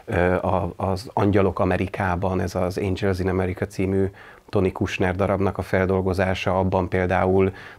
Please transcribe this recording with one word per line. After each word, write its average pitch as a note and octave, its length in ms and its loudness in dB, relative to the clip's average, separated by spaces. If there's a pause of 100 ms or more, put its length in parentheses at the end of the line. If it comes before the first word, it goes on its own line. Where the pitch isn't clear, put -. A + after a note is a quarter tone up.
Ö, F2+ 280 2
a, F2+ 420 0
az F#2+ 380 -4
Angyalok G2 460 2
Amerikában, F#2 800 -2
ez F#2 160 -4
az F#2 220 -2
Angels F#2+ 420 0
in F#2 100 0
America F#2 360 -2
című F#2+ 400 0 (440)
Tony F#2 220 2
Kushner F#2 440 0
darabnak F#2+ 420 0
a G2 40 -2
feldolgozása, F#2 1000 0
abban F#2 300 0
például F#2 640 2 (260)